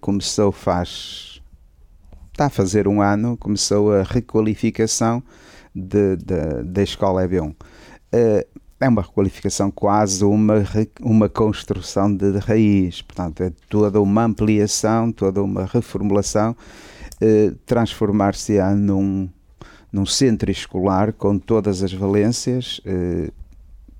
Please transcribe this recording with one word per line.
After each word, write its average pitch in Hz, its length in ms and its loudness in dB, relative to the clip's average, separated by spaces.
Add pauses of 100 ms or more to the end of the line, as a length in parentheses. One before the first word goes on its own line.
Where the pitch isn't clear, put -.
começou 101 520 0
faz, - 880 -6 (880)
está - 140 -2
a 143 60 0
fazer 98 360 2
um 104 160 2
ano, 107 360 0
começou 104 540 0
a 98 120 4
requalificação 113 1160 -2 (520)
de, 95 440 0
de, 78 440 -4
da 92 200 -2
escola 95 420 0
E 90 40 0
B 90 120 0
um. 76 140 -6 (580)
Eh, 113 340 2 (340)
é 139 80 2
uma 107 140 2
requalificação, 98 680 -2
quase 101 520 0
uma 107 360 4
re-, 107 280 -2 (120)
uma 110 280 4
construção 101 840 -2
de, 98 160 0
de 98 80 0
raiz. 101 640 2
Portanto, 87 400 -8
é 92 80 -2 (180)
toda 104 320 2
uma 101 220 4
ampliação, 110 880 0
toda 98 320 -2
uma 98 220 -4
reformulação, 104 920 -2 (640)
eh, 107 340 4 (120)
transformar-se-á 101 1120 0
num, 98 520 0 (640)
num 98 140 -2
centro 117 420 0
escolar 98 640 0
com 101 280 0
todas 101 420 0
as 92 100 -2
valências, 104 920 -2
eh, 90 460 -4 (680)